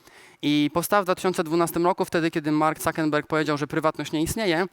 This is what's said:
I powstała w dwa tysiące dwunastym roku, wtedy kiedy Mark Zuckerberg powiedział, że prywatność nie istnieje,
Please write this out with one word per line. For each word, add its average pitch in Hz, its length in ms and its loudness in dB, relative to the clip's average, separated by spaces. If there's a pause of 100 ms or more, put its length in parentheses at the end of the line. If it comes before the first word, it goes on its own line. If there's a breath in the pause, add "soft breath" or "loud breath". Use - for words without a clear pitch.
(420 loud breath)
I 147 320 2
powstała 202 280 2
w 185 40 -2
dwa 180 100 0
tysiące 185 280 0
dwunastym 165 420 0
roku, 185 200 2
wtedy 165 260 0
kiedy 156 200 -2
Mark 156 300 2
Zuckerberg 156 460 0
powiedział, 156 300 0
że 143 100 -4
prywatność 151 440 -2
nie 151 100 -2
istnieje, 175 520 0